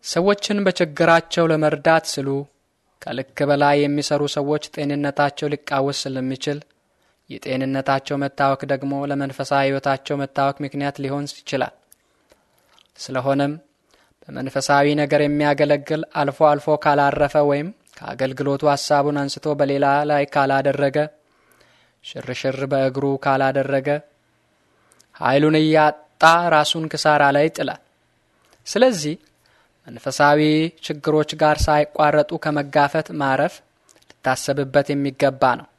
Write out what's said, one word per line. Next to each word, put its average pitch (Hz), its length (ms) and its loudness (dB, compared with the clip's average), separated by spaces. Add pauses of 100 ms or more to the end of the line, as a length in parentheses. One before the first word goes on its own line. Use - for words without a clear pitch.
ሰዎችን 202 580 0
በችግራቸው 165 840 2
ለመርዳት 156 600 2
ስሉ 139 220 -6 (720)
ከልክ - 400 -10
በላይ 143 340 4
የሚሰሩ 147 520 0
ሰዎች 147 420 -2
ጤንነታቸው 143 800 -2
ሊቃወስ 139 520 -4
ስለሚችል 131 580 -6 (720)
የጤንነታቸው 135 880 -4
መታወክ 139 500 -2
ደግሞ 139 260 -4 (140)
ለመንፈሳዊ 139 580 -2
ሕይወታቸው 139 520 -2
መታወክ 139 440 -4
ምክንያት 139 380 -6
ሊሆን 139 320 -6
ይችላል። - 440 -6 (1200)
ስለሆነም 139 560 -2 (640)
በመንፈሳዊ 143 760 0
ነገር 147 260 2
የሚያገለግል 147 840 0 (140)
አልፎ 143 300 -2
አልፎ 151 300 2
ካላረፈ 143 680 2
ወይም 147 260 0 (260)
ከአገልግሎቱ 131 720 -4
ሐሳቡን 143 520 2
አንስቶ 143 360 -4
በሌላ 139 320 0 (180)
ላይ 147 220 0
ካላደረገ፣ 139 720 0 (1080)
ሽርሽር - 640 -6
በእግሩ 135 400 0 (120)
ካላደረገ 135 680 0 (1300)
ኃይሉን 147 400 2
እያጣ 156 680 2 (280)
ራሱን 160 380 2
ክሳራ 151 340 2 (100)
ላይ 143 140 4
ይጥላል። 135 340 -6 (840)
ስለዚህ 190 480 2 (720)
መንፈሳዊ 143 540 2 (420)
ችግሮች 151 520 -2
ጋር 151 260 2
ሳይቋረጡ 147 800 2
ከመጋፈት 147 720 -2
ማረፍ 143 420 -2 (460)
ሊታሰብበት 139 880 -2
የሚገባ 139 540 -2 (120)
ነው። - 120 -14 (120)